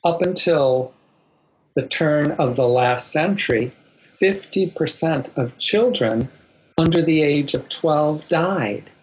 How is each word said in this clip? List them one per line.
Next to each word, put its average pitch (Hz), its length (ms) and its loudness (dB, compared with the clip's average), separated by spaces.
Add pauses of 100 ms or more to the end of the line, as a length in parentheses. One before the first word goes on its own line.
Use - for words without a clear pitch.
up 170 200 0
until 143 720 0 (800)
the 131 100 -2
turn 151 460 0
of 127 240 -2
the 127 100 2
last 123 460 0
century, 151 640 0 (440)
fifty 190 520 0
percent 160 680 -2
of 123 220 -4
children 131 720 0 (480)
under 165 240 4
the 156 200 2
age 143 300 0
of 123 160 -6
twelve 151 640 0
died. 165 580 -2 (140)